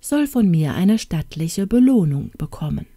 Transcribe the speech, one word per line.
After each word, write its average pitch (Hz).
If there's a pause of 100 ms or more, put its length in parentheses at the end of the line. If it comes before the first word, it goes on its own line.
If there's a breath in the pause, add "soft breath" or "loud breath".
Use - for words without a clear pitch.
soll 294
von 226
mir 156
eine 208
stattliche 165
Belohnung 214
bekommen. 147 (120)